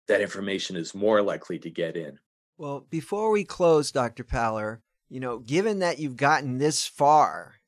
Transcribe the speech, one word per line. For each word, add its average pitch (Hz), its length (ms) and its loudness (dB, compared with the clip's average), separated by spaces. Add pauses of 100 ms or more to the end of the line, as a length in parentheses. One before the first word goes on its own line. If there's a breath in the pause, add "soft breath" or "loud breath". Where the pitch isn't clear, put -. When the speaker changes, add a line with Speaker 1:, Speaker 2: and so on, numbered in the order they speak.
Speaker 1:
that 101 140 4
information 95 560 -4
is 82 180 -8
more 104 280 4
likely 87 380 -6
to 85 100 -12
get 82 260 -6
in? 76 220 -10 (400)
Speaker 2:
Well, 139 320 -10
before 202 400 -2
we 208 140 2
close, 160 460 4
Doctor 120 340 -2
Paller, 110 560 -2 (280)
you 131 120 -12
know, 123 180 -6
given 180 400 -2
that 175 200 0
you've 143 180 -6
gotten 139 420 2
this 147 280 0
far 135 680 4 (140)